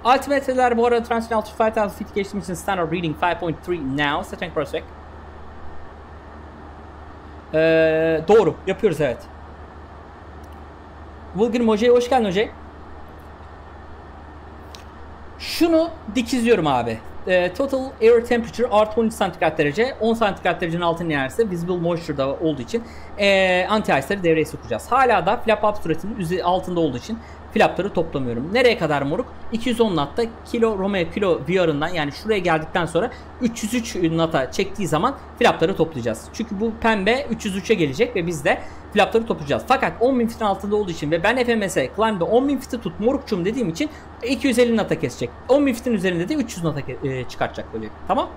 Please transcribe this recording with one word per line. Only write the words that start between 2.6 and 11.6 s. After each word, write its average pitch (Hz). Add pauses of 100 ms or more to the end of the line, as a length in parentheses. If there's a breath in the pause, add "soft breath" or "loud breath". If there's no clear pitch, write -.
reading 170
five 175
point 165
three 175
now. 143
Setting 185
prospect. 160 (2750)
Ee, 160
doğru. 202 (120)
Yapıyoruz 185
evet. 127 (2250)
Vulgar 226